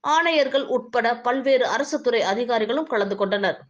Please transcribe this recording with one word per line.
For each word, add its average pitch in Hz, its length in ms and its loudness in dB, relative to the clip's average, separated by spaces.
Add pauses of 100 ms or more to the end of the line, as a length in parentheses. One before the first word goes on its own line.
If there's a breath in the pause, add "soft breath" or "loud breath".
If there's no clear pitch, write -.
ஆணையர்கள் 294 560 2
உட்பட 233 560 -2
பல்வேறு 254 460 2
அரசு 277 340 -2
துறை 226 220 2
அதிகாரிகளும் 226 640 0
கலந்து 202 300 -2
கொண்டனர். 196 420 0 (120)